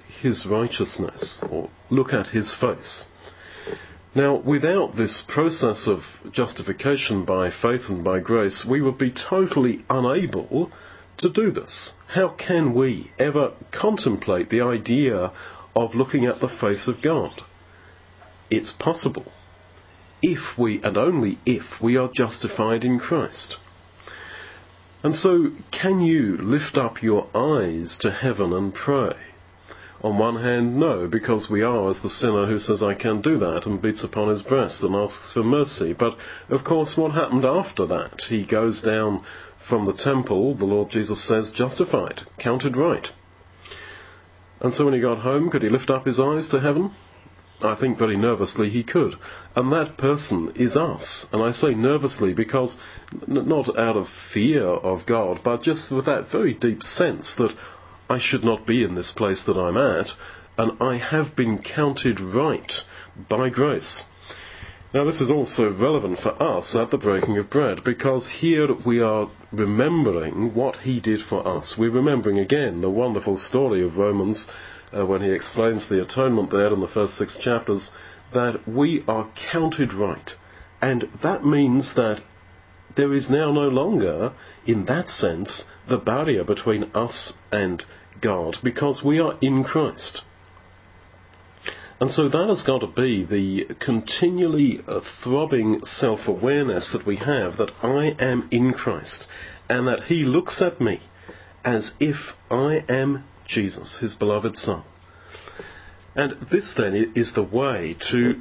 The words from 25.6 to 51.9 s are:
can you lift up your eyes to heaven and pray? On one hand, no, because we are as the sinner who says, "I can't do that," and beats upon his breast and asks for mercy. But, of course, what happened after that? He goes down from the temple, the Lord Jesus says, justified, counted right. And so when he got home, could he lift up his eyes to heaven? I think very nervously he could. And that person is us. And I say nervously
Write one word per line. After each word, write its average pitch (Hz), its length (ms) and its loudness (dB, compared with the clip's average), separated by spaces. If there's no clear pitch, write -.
can 190 300 0
you 151 360 2
lift 123 400 0
up 123 260 -2
your 107 320 2
eyes 104 640 0
to 110 120 0
heaven 101 420 0
and 95 220 -2
pray? 131 420 0
On 104 140 2
one 117 180 4
hand, 120 400 2
no, 131 300 2
because 107 420 0
we 104 140 2
are 113 260 2
as 95 140 -2
the 101 80 -4
sinner 104 340 2
who 107 140 0
says, 104 240 0
"I 101 100 2
can't 107 300 -2
do 156 160 4
that," 87 260 0
and 101 160 -2
beats 107 240 -2
upon 107 240 -2
his 104 140 0
breast 120 400 0
and 92 120 0
asks - 380 -4
for 120 100 0
mercy. 117 520 2
But, 117 240 -2
of 135 140 0
course, 156 340 0
what 160 140 2
happened 131 340 2
after 139 400 0
that? - 380 -4
He 113 180 -2
goes 110 400 0
down 107 400 0
from 107 280 0
the 95 80 2
temple, 127 580 2
the 101 140 -2
Lord 101 240 2
Jesus 107 280 -2
says, 110 320 0
justified, - 760 -2
counted 123 400 -2
right. 156 340 0
And 123 140 0
so 147 100 2
when 143 80 4
he 123 80 4
got 117 200 0
home, 139 280 2
could 151 140 0
he 107 80 2
lift 127 180 2
up 131 160 2
his 127 160 2
eyes 151 300 2
to 135 100 4
heaven? 151 300 2
I 107 120 2
think 117 240 0
very 110 180 2
nervously 107 540 2
he 117 120 -2
could. 131 340 2
And 127 160 2
that 156 280 0
person 135 560 0
is 123 240 2
us. - 520 -2
And 107 120 2
I 117 80 2
say 127 240 2
nervously 123 580 2